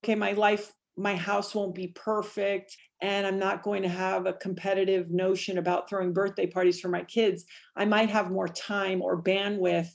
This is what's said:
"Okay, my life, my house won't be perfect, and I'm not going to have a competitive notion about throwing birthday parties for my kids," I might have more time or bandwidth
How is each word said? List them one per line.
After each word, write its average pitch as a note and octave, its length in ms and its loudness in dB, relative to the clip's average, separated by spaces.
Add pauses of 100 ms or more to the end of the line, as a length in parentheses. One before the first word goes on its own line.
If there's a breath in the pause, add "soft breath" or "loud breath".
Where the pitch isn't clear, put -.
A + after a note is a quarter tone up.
"Okay, A3 120 2
my G#3 180 0
life, G#3 400 2 (240)
my G3+ 180 0
house G3 400 -2
won't G3 200 -2
be F#3 140 -8
perfect, G3+ 840 -4 (260 soft breath)
and G3 260 0
I'm F#3+ 100 0
not G3 240 0
going G3+ 220 -2
to F3+ 60 0
have F#3 360 0
a F#3 80 0
competitive F#3+ 760 0
notion F#3 480 0
about F3+ 280 0
throwing F#3 260 -2
birthday G3 340 0
parties F3+ 320 2
for F#3 100 -6
my F3 140 -2
kids," G3+ 420 0 (300 loud breath)
I G3+ 100 2
might G#3+ 240 4
have G3+ 220 2
more F#3+ 160 0
time F#3+ 540 -2
or F3+ 200 0
bandwidth F#3 720 2